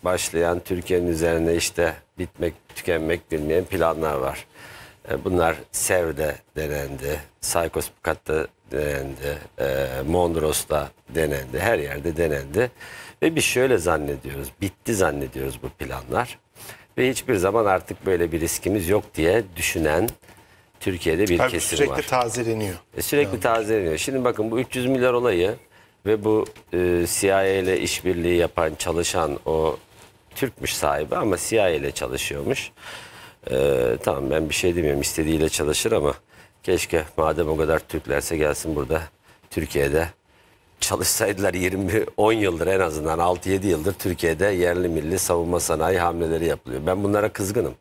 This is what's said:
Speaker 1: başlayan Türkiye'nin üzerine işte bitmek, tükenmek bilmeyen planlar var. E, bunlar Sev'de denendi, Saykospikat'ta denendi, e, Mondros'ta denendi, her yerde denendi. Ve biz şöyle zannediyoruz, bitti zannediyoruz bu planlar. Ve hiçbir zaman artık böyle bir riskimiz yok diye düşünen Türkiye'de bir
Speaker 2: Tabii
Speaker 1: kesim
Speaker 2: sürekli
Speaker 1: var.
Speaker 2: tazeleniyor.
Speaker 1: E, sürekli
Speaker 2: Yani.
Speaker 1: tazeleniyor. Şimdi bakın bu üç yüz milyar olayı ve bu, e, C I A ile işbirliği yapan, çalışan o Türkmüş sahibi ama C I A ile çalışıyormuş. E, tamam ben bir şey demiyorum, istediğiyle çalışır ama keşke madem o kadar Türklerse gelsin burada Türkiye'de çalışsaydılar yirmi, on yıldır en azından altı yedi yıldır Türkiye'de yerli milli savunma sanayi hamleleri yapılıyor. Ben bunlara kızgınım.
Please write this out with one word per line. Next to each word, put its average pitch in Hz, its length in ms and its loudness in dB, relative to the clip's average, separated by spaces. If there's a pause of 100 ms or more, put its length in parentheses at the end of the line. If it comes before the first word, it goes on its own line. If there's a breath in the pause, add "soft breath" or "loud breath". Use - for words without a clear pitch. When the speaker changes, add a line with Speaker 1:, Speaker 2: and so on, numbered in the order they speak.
Speaker 1:
başlayan 87 600 0
Türkiye'nin 87 420 0
üzerine 82 480 2
işte 82 400 0 (240)
bitmek, 85 360 -4 (200)
tükenmek 82 580 -2
bilmeyen 80 320 0
planlar 80 500 0
var. 69 320 -4 (640 loud breath)
E, 69 140 -4
bunlar 85 320 2 (160)
Sev'de 78 640 0 (220)
denendi, 73 640 -4 (200)
Saykospikat'ta 80 1040 -2 (260)
denendi, 69 680 -4 (220)
e, 67 260 0 (220)
Mondros'ta 78 800 0 (200)
denendi, 71 500 -2
her 101 200 2
yerde 71 380 -4
denendi. 78 540 0 (520 loud breath)
Ve 160 140 2
biz 143 80 2
şöyle 127 340 4
zannediyoruz, 71 680 -2 (120)
bitti 101 340 -2
zannediyoruz 69 680 -2
bu 64 60 -8
planlar. 65 720 -6 (600 loud breath)
Ve 131 120 2
hiçbir 127 260 -2
zaman 98 300 2
artık 92 400 0
böyle 87 260 2
bir 80 80 -2
riskimiz 90 480 -2
yok 107 160 2 (100)
diye 90 280 4 (140)
düşünen 82 520 0 (720 loud breath)
Türkiye'de 90 480 0
bir 87 100 4
Speaker 2:
Tabii 131 120 4
Speaker 1:
kesim 82 280 -2
Speaker 2:
sürekli 143 140 2
Speaker 1:
var. 143 160 -2
Speaker 2:
tazeleniyor. 113 680 -2 (220)
Speaker 1:
E, - 60 -6
sürekli 147 300 2
Speaker 2:
Yani. 117 80 -4
Speaker 1:
tazeleniyor. 107 560 2
Şimdi 135 280 -2
bakın 113 260 0
bu 117 100 0
üç 123 160 -6
yüz 123 100 0
milyar 127 260 4
olayı 110 420 2 (520 soft breath)
ve 104 180 2
bu, 107 200 4 (280)
e, 87 340 2
C 98 220 0
I 95 60 6
A 98 100 4
ile 95 360 2
işbirliği 87 560 0
yapan, 82 420 2
çalışan 85 680 -2
o 80 300 0 (580)
Türkmüş - 400 -4
sahibi 76 420 0
ama 113 220 0
C - 180 -2
I 110 60 4
A 95 60 4
ile 71 240 0
çalışıyormuş. 69 800 -4 (800 loud breath)
E, 62 60 -2 (460)
tamam 69 280 0
ben 80 180 2
bir 73 60 -2
şey 87 220 2
demiyorum, 73 240 2
istediğiyle 78 480 0
çalışır 76 440 0
ama 73 220 2 (480 loud breath)
keşke 85 420 0 (120)
madem 78 320 2
o 78 80 0
kadar 78 220 2
Türklerse 76 580 -4
gelsin 76 400 0
burada 73 260 -2 (480 soft breath)
Türkiye'de 76 580 0 (720 soft breath)
çalışsaydılar 98 720 0
yirmi, 92 500 0 (120)
on 107 160 4
yıldır 90 340 0
en 95 140 2
azından 80 380 0
altı 90 320 0
yedi 98 160 0
yıldır 85 280 0
Türkiye'de 87 520 0
yerli 87 420 2
milli 82 300 0
savunma 85 420 2
sanayi 82 380 2
hamleleri 82 480 0
yapılıyor. 69 400 -4
Ben 95 180 0
bunlara 104 240 2
kızgınım. 101 520 -2